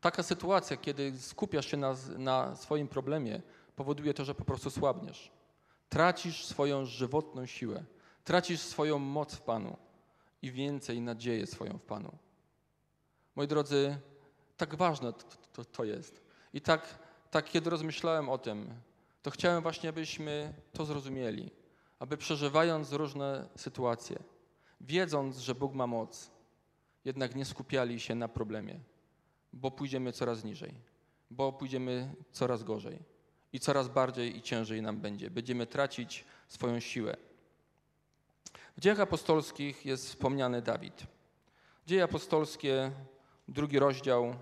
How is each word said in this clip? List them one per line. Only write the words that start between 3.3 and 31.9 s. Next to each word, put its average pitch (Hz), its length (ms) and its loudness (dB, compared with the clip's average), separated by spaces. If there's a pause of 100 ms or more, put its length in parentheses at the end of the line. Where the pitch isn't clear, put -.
powoduje 143 380 0
to, 139 120 -2
że 139 100 -4
po - 100 -6
prostu 135 240 -2
słabniesz. - 640 -2 (580)
Tracisz 175 560 2
swoją 143 400 2
żywotną 127 600 -2
siłę. 110 380 -6 (400)
Tracisz 175 380 2
swoją 151 380 2
moc 139 360 -2
w - 60 -14
Panu 113 360 -2 (640)
i 131 100 -6
więcej 131 500 -2
nadzieję 113 460 -2
swoją - 300 -8
w - 60 -14
Panu. - 340 -8 (1160)
Moi 143 120 0
drodzy, 143 500 4 (600)
tak 156 180 -2
ważne 147 380 2
to, - 100 -14 (300)
to, 120 120 -12
to - 180 -6
jest. - 420 -6 (280)
I 139 80 -6
tak, - 380 2 (320)
tak 151 140 4
kiedy 165 240 2
rozmyślałem 160 600 0
o 131 80 2
tym, 107 360 -4 (480)
to 143 100 -4
chciałem 175 320 4
właśnie, 165 260 -2
abyśmy 151 640 -4 (200)
to 160 120 -2
zrozumieli. 135 680 -4 (480)
Aby 131 180 -4
przeżywając 151 760 4
różne 139 560 -2 (100)
sytuacje, 123 640 -2 (640)
wiedząc, 143 560 0
że 123 180 -2
Bóg 135 180 -2
ma 131 140 0
moc, 117 440 -4 (720)
jednak 131 300 -2
nie 135 100 -2
skupiali 123 540 0
się - 160 -2
na 117 120 -2
problemie, 107 520 -6 (720)
bo 131 180 -4
pójdziemy 131 400 -4
coraz 117 320 -2
niżej, - 300 -10 (560)
bo 135 240 0
pójdziemy 127 600 -4 (160)